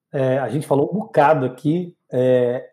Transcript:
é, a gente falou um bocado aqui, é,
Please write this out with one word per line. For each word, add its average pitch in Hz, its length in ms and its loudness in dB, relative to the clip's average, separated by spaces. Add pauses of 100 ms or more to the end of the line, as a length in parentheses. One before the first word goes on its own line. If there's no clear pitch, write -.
é, 131 280 -2
a 123 100 -4
gente 143 180 -6
falou 143 240 0
um - 100 -6
bocado 151 460 2
aqui, 165 520 -4 (180)
é, 127 580 0